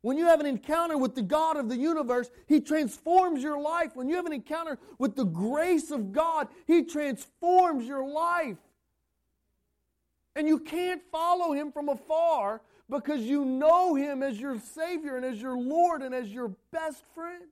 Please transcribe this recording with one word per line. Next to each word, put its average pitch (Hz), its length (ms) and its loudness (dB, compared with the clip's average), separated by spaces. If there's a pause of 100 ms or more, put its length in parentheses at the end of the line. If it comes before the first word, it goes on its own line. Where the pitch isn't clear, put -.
When 262 160 0
you 339 80 4
have 330 140 8
an 294 60 0
encounter 302 520 0
with 254 160 0
the 247 80 -4
God 302 340 2
of 240 140 -2
the 254 80 -4
universe, 247 520 0 (160)
he 302 140 6
transforms 311 800 2
your 294 160 -4
life. 311 380 -2
When 254 140 -4
you 349 60 0
have 349 100 -4
an 311 80 -6
encounter 302 440 -6 (200)
with 247 180 -2
the 262 80 0
grace 285 680 0
of 214 220 -6
God, 311 360 0 (180)
he 320 180 4
transforms 294 1000 2
your 269 200 -6
life. 311 520 -2 (1800)
And 302 100 0
you 311 120 4
can't 359 420 -4 (100)
follow 339 440 0
him 285 180 -4
from 294 160 -4
afar 277 720 0 (300)
because 277 320 -2
you 277 240 0
know 311 480 4
him 277 280 -2
as 262 160 -4
your 254 220 -6
Savior 320 560 -8
and 254 80 -6
as 240 160 -6
your 254 160 -6
Lord 302 460 2
and 254 120 -8
as 247 140 -6
your 233 200 -8 (240)
best 320 320 -6 (100)
friend. 349 380 -14